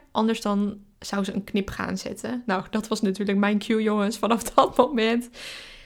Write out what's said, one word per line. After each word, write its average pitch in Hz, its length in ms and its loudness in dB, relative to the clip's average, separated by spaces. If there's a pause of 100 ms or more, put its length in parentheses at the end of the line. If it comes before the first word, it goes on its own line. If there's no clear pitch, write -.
(100)
anders 220 300 2
dan 202 380 -2 (200)
zou 196 260 -4
ze 196 80 -6
een 196 120 -4
knip 196 260 -2
gaan 190 280 -4
zetten." 233 480 -6
Nou, 190 240 0
dat 214 180 -2
was 214 120 -2
natuurlijk 196 380 0
mijn 202 200 4
cue, 220 240 0
jongens. 214 360 0
Vanaf 226 240 2
dat - 340 4
moment 240 520 2 (580)